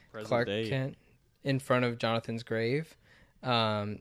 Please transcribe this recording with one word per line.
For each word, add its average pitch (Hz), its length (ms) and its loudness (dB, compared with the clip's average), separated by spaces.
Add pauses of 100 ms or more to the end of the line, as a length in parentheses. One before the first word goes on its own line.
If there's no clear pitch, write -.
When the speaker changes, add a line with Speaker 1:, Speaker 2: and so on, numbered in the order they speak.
(120)
Speaker 1:
Present 107 160 -10
Speaker 2:
Clark 120 180 4
Speaker 1:
day. 110 240 0
Speaker 2:
Kent 135 260 -2 (460)
in 139 160 0
front 123 260 2
of 120 140 0
Jonathan's 113 440 0
grave. 117 540 -2 (460)
Um, 107 580 0